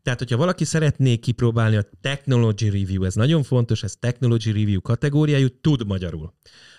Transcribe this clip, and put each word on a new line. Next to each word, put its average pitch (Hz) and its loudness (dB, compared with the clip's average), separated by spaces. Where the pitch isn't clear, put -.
Tehát, 123 -4
hogyha 120 -4
valaki 175 0
szeretné 143 0
kipróbálni 113 0
a 101 0
technology 120 0
review, 98 0
ez 92 -2
nagyon 143 2
fontos, 120 0
ez 107 -8
technology 117 0
review 104 0
kategóriájú, 143 0
tud 123 0
magyarul. 85 -6